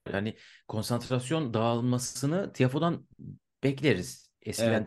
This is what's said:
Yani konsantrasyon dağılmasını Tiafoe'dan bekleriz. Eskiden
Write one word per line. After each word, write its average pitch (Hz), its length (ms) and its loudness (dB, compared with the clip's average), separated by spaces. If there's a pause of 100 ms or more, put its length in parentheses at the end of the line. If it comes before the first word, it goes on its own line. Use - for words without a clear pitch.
(140)
Yani 104 220 -2 (320)
konsantrasyon 123 840 -2
dağılmasını 123 1000 0
Tiafoe'dan 151 540 2 (560)
bekleriz. 135 680 0 (100)
Eskiden 113 320 0 (140)